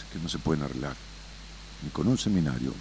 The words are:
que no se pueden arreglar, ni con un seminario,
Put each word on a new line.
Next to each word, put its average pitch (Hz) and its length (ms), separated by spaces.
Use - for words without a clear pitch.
que 92 80
no 82 80
se 80 120
pueden 76 240
arreglar, 65 340
ni 73 100
con 78 180
un 127 80
seminario, 67 640